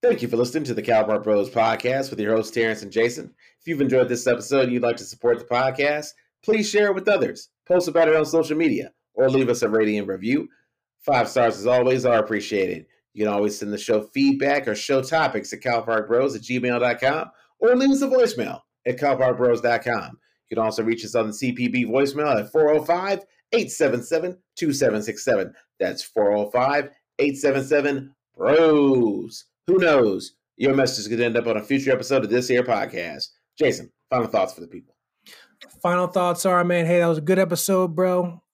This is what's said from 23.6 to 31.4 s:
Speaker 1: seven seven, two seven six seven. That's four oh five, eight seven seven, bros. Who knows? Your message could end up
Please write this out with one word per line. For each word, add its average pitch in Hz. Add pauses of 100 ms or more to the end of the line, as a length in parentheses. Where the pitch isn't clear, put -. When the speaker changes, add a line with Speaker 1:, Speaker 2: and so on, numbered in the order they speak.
Speaker 1:
seven 120
seven, 175 (160)
two 156
seven 110
six 104
seven. 104 (280)
That's -
four 104
oh 104
five, 139 (280)
eight 143
seven 135
seven, 139 (220)
bros. 135 (220)
Who 185
knows? 135 (200)
Your 135
message 123
could 113
end 117
up 117